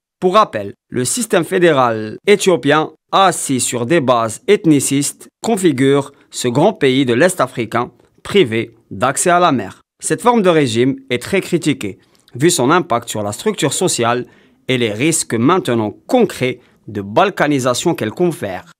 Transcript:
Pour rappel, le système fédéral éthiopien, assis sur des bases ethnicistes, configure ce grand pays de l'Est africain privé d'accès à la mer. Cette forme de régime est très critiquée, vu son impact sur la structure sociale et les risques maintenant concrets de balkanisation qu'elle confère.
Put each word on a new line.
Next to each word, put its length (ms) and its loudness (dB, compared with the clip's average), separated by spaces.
Pour 140 0
rappel, 400 0
le 160 -4
système 400 -2
fédéral 720 0
éthiopien, 680 2
assis 480 2
sur 240 -4
des 160 2
bases 480 0
ethnicistes, 800 0
configure 680 0
ce 180 -4
grand 240 2
pays 320 2
de 80 0
l'Est 260 2
africain 520 -4
privé 520 0
d'accès 380 -2
à 120 4
la 120 2
mer. 300 -6
Cette 200 -4
forme 180 2
de 80 2
régime 480 2
est 100 -2
très 220 -4
critiquée, 560 -4
vu 140 2
son 220 2
impact 400 0
sur 120 -6
la 100 -6
structure 420 -4
sociale 500 -2
et 100 0
les 120 0
risques 440 -2
maintenant 600 0
concrets 540 -2
de 140 -8
balkanisation 920 0
qu'elle 160 -4
confère. 680 -4